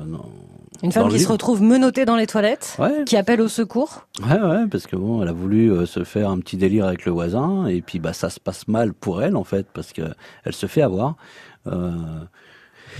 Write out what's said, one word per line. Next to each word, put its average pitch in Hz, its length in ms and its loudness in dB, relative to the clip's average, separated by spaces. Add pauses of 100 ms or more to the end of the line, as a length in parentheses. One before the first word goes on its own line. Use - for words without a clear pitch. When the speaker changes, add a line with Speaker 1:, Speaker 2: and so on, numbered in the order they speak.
(120)
Speaker 1:
dans, 57 180 -12 (540)
Speaker 2:
Une 175 80 0
femme 226 120 4
Speaker 1:
dans 226 40 4
le 208 60 2
Speaker 2:
qui - 60 4
se 170 40 4
Speaker 1:
livre. 196 80 2
Speaker 2:
retrouve 214 320 2
menottée 254 400 4
dans 233 140 2
les 220 100 2
toilettes, 214 500 -2
Speaker 1:
Ouais. 294 280 0
Speaker 2:
qui 233 100 2
appelle 220 240 4
au 226 80 4
secours. 226 580 -4 (240)
Speaker 1:
Ouais, 170 80 6
ouais, 208 320 2
parce 101 160 -4
que - 120 -6
bon, 107 260 -2
elle 85 60 0
a 82 40 -2
voulu, 104 380 4
euh, 87 140 4
se 90 180 -4
faire 104 260 -2
un 92 100 -2
petit 92 180 -8
délire 95 280 2
avec 90 200 -2
le 90 80 0
voisin, 131 540 -2
et 87 140 -2
puis, - 180 -8
bah, 82 120 -4
ça 87 180 -4
se - 120 -16
passe - 260 -10
mal 107 260 0
pour 98 300 -4
elle, 175 140 0
en 95 80 -4
fait, 98 280 -4
parce - 200 -12
que 82 80 -10 (420)
elle - 100 -6
se - 140 -8
fait 160 140 0
avoir. 120 340 0 (520)
Euh, 90 240 -4 (1080)